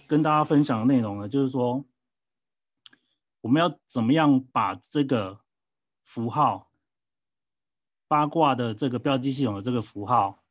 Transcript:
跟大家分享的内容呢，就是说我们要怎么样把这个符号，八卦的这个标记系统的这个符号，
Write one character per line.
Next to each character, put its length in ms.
跟 160
大 80
家 140
分 180
享 160
的 120
内 80
容 200
呢， 100
就 120
是 80
说 360
我 80
们 120
要 240
怎 180
么 100
样 380
把 220
这 300
个 360
符 260
号， 420
八 180
卦 300
的 180
这 160
个 80
标 220
记 120
系 140
统 80
的 80
这 100
个 120
符 240
号， 440